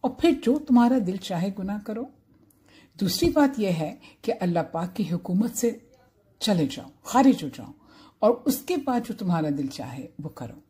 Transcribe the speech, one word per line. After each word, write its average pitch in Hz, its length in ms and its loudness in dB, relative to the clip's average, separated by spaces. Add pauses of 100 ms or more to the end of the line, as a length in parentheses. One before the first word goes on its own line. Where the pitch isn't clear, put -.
और 262 180 -4
फिर 330 140 6
जो 269 240 0
तुम्हारा 240 400 4
दिल 190 180 -2
चाहे 185 340 -4
गुनाह 196 280 -6
करो। 220 300 -8 (920)
दूसरी 196 300 2
बात 277 300 4
यह 190 160 0
है 156 240 -6 (240)
कि - 80 -2
अल्लाह 170 320 0
पाक 170 300 -6
की 214 100 -2
हुकूमत 175 520 -2
से 233 140 2 (720)
चले 170 260 2
जाओ, - 220 -10 (160)
खारिज 254 380 4
हो 143 60 -6
जाओ, - 240 -16 (480)
और 214 100 6 (160)
उसके 349 300 -2
बाद 247 260 -2
जो 233 100 -8
तुम्हारा 165 360 0
दिल 143 180 -2
चाहे 131 400 -10 (140)
वो 147 80 -10
करो। - 400 -14